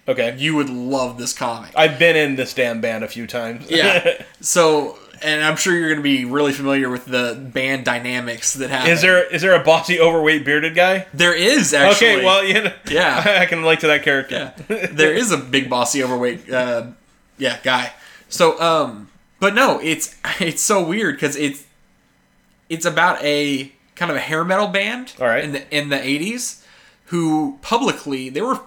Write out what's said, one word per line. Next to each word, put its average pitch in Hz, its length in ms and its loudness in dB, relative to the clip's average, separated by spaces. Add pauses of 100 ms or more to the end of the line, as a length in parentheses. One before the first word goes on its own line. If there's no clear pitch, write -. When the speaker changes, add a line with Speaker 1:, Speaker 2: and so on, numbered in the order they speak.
Speaker 1:
Okay. 123 300 0
Speaker 2:
you 151 200 0
would 139 120 0
love 127 480 -4
this 120 160 -6
comic. 117 420 -6
Speaker 1:
I've 151 240 2
been 165 180 4
in 143 200 0
This 131 160 -4
Damn 120 300 -2
Band 113 220 -4
a 104 40 -6
few 117 180 -12
times. 120 440 -8
Speaker 2:
Yeah. 170 580 0
Speaker 1:
<laughs> - 120 -20
Speaker 2:
So, 156 560 2 (240)
and 151 220 -2
I'm 156 140 2
sure 185 180 0
you're 165 160 0
gonna 151 100 -2
be 139 240 0
really 139 280 0
familiar 139 360 -2
with 123 180 -6
the 123 280 -2 (180)
band 131 320 -4
dynamics 120 720 -4
that 135 160 -6
happen. 160 220 2
Speaker 1:
Is 160 100 0
there, 180 220 6 (100)
is 156 80 -2
there 180 180 6
a 135 40 -6
bossy, 165 340 4
overweight, 156 460 4
bearded 151 320 0
guy? 185 360 2
Speaker 2:
There 175 220 4
is, 208 400 2
actually. 202 340 6 (100)
Speaker 1:
Okay, 180 60 0
well, 196 200 4
you 196 180 2
know, 196 100 -2 (160)
Speaker 2:
Yeah. 165 500 2
Speaker 1:
<laughs> - 20 4
I 175 60 2
can 170 140 -2
relate 160 200 2
to 160 80 0
that 147 160 2
character. 135 500 -2 (160)
Speaker 2:
Yeah. 190 220 -4
There 156 200 4
is 214 200 0
a 151 40 2
big, 131 320 -2
bossy, 123 360 0
overweight, 123 440 -4
uh, 123 380 -2 (500)
yeah, 123 280 -4
guy. 123 260 0 (380)
So, 160 320 2
um, 139 500 0 (300)
but 202 140 2
no, 233 280 2
it's, 156 320 -4 (240)
it's 165 240 -4
so 196 220 2
weird 170 340 -2
'cause 143 160 -2
it's, 143 300 -6 (1040)
it's 165 180 -6
about 170 380 0
a 143 480 -2 (240)
kind 170 160 -4
of 139 40 -4
a - 40 -4
hair 160 240 -2
metal 190 240 0
band 214 520 -6
Speaker 1:
All 127 60 0
right. 117 160 0
Speaker 2:
in 151 80 -6
the, 139 260 -6
in 143 120 -2
the 139 120 -2
eighties 160 640 -6 (420)
who 156 540 -2
publicly, 151 680 -2
they 135 120 -6
were 247 260 -4